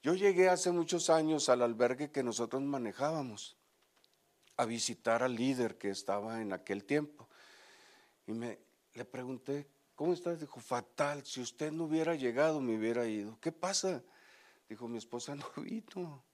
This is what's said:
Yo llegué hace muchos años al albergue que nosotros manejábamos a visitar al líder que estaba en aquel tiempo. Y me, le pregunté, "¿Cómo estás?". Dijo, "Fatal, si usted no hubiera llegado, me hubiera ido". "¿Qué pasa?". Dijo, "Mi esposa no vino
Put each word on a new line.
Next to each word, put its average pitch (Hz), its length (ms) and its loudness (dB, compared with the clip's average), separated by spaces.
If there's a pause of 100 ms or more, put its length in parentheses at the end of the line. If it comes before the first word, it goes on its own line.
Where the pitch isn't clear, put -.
Yo 151 120 2
llegué 185 340 6
hace 180 240 4
muchos 170 380 0
años 156 400 4
al 123 140 8
albergue 123 480 2
que 131 120 0
nosotros 117 380 -2
manejábamos 139 960 -4 (960)
a 120 100 2
visitar 117 580 0
al 127 120 2
líder 123 420 0
que 104 120 -4
estaba 104 520 -4
en 104 120 -4
aquel 98 320 -6
tiempo. 147 420 -2 (1000)
Y 110 60 -6
me, 113 260 -8 (340)
le 117 100 -12
pregunté, 127 640 -6 (280)
"¿Cómo 165 180 0
estás?". 170 260 -4
Dijo, 147 200 -12
"Fatal, 147 680 -2
si - 160 -8
usted 151 300 -6
no 165 140 -4
hubiera 160 280 2
llegado, 143 480 2
me 117 160 0
hubiera 117 300 0
ido". 107 340 -6
"¿Qué 165 100 -4
pasa?". 180 520 -2 (680)
Dijo, 113 180 -10
"Mi 117 100 -6
esposa 120 380 -8
no 143 220 -12
vino 165 640 -8 (100)